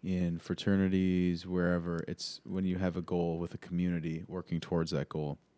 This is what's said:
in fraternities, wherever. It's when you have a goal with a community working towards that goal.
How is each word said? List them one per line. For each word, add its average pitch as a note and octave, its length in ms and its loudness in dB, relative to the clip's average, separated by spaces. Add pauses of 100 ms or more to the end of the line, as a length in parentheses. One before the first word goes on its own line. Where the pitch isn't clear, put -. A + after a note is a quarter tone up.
in F2+ 360 0
fraternities, F#2 1080 2
wherever. F2 580 0
It's - 380 -8
when F#2+ 220 -2
you F2+ 140 0
have F2+ 180 0
a F2+ 40 0
goal E2+ 380 0
with E2+ 140 -4
a - 40 -8
community E2+ 720 -2
working E2+ 320 -4
towards D#2+ 320 0
that D2 160 -2
goal. D2 300 -4 (200)